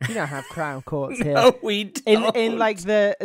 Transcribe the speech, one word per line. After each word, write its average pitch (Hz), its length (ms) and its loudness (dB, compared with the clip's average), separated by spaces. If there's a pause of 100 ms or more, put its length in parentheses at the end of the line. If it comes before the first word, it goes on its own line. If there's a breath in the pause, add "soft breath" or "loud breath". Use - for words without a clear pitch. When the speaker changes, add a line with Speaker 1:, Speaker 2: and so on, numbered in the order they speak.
Speaker 1:
You 226 60 -8
don't 170 120 -4
have 139 220 -10
crown 147 320 -8
Speaker 2:
<laughs> - 40 -20
Speaker 1:
courts 151 340 -6
here. 147 160 -2
Speaker 2:
No, 240 260 6
we 208 320 -2 (140)
Speaker 1:
In, 220 160 4 (120)
in, 226 160 2
Speaker 2:
don't. 226 60 -4
Speaker 1:
like, 220 240 0
the, 208 440 2